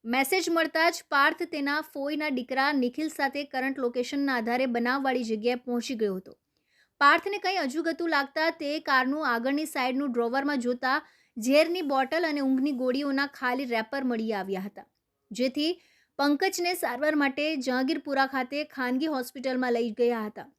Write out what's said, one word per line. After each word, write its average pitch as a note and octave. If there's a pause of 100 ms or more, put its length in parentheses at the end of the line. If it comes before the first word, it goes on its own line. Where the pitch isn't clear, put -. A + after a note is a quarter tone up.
મેસેજ C4+
મળતા E4
જ E4+
પાર્થ D4+
તેના D4
ફોઈના D4+
દીકરા C4
નિખિલ C4+
સાથે C#4+
કરંટ C4+
લોકેશનના B3+
આધારે A#3+
બનાવવાળી B3+
જગ્યાએ A3
પહોંચી B3
ગયો G#3
હતો. - (640)
પાર્થને E4
કંઈ G4
અજુગતું E4
લાગતા D#4
તે D#4
કારનું C#4
આગળની C4
સાઈડનું C4
ડ્રોવરમાં B3+
જોતા B3+ (360)
ઝેરની D#4
બોટલ C#4
અને D4
ઊંઘની C4+
ગોળીઓના C4+
ખાલી C4
રેપર A#3+
મળી A3
આવ્યા F#3+
હતા, - (460)
જેથી C#4 (360)
પંકજને F4
સારવાર C#4+
માટે D4
જહાંગીરપુરા C4+
ખાતે C4+
ખાનગી C4
હોસ્પિટલમાં B3+
લઈ A#3
ગયા A#3
હતા. G#3+